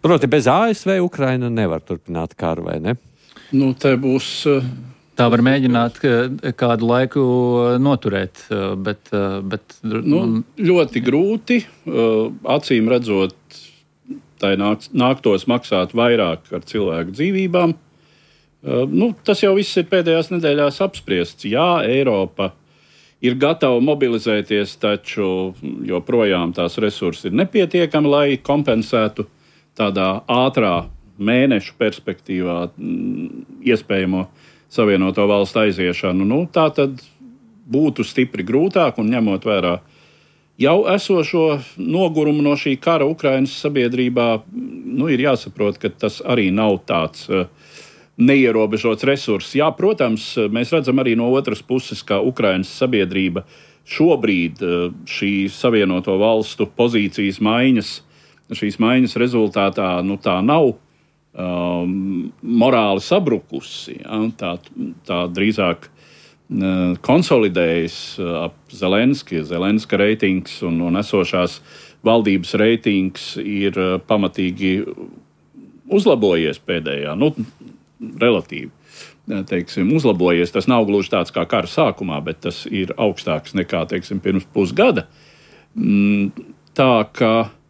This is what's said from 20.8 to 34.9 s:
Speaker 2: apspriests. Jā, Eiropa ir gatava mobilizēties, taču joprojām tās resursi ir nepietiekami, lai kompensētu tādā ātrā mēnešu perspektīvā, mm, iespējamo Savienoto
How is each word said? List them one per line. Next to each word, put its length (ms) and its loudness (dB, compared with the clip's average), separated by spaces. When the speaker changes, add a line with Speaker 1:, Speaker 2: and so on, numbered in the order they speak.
Speaker 2:
apspriests. 640 -4
Jā, 420 0
Eiropa 680 0
ir 140 2
gatava 460 2
mobilizēties, 1000 0
taču 760 -2
joprojām 680 0
tās 240 -4
resursi 460 -4
ir 80 -4
nepietiekami, 760 0
lai 280 2
kompensētu 880 0
tādā 480 -2
ātrā 640 0
mēnešu 580 2
perspektīvā, 1000 -4
mm, 680 -6
iespējamo 640 0
Savienoto 560 2